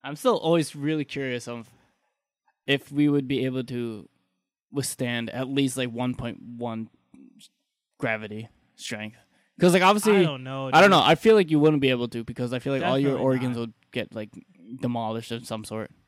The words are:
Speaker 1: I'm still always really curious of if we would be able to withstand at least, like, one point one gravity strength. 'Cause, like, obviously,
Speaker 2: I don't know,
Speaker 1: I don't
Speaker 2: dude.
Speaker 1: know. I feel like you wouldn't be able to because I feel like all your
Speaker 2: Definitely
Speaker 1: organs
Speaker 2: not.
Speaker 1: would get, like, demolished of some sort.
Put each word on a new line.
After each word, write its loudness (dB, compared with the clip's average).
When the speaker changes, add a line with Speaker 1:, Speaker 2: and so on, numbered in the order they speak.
Speaker 1:
I'm -10
still 2
always 2
really -2
curious -6
of -12
if -2
we 4
would 2
be 0
able -4
to -8
withstand -4
at -8
least, -2
like, -4
one -4
point -10
one -8
gravity -6
strength. -12
'Cause, 6
like, 4
obviously, 4
Speaker 2:
I 6
don't -2
know, -8
Speaker 1:
I 6
don't 8
Speaker 2:
dude. 6
Speaker 1:
know. 6
I 6
feel 6
like 4
you 4
wouldn't 4
be 4
able -2
to -8
because -6
I -4
feel -4
like -2
all 0
your 0
Speaker 2:
Definitely -2
Speaker 1:
organs 0
Speaker 2:
not. -6
Speaker 1:
would -10
get, -8
like, -10
demolished -4
of -10
some -8
sort. -10